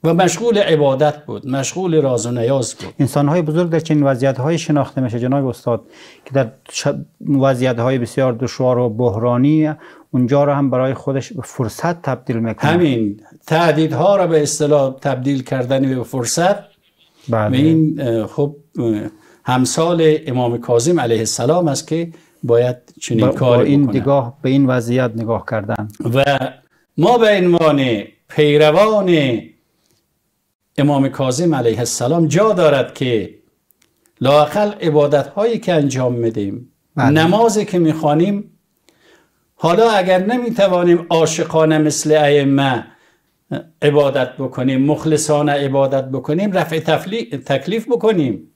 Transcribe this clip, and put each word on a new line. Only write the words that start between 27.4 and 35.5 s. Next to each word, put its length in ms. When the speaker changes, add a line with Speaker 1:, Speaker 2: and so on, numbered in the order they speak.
Speaker 1:
پیروان 1120
امام 320
کاظم 460
علیه 240
السلام 480
جا 260
دارد 400
که 420
لااقل 500
عبادت‌هایی 800